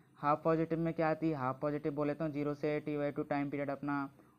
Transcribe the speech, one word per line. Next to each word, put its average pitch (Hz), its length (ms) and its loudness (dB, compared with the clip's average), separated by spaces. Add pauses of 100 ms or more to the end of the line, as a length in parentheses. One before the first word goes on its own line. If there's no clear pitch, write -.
(200)
हाफ 151 240 2
पॉजिटिव 165 360 4
में 165 140 0
क्या 160 220 2
थी, 160 180 2
हाफ 131 280 -2
पॉजिटिव 147 320 -2
बोले 147 200 0
तो 160 160 -2
ज़ीरो 147 260 -2
से 151 260 0
टी 147 160 -4
बाई 143 140 0
टू 151 140 -4
टाइम 143 240 -2
पीरियड 143 220 -4
अपना, 139 380 -4 (300)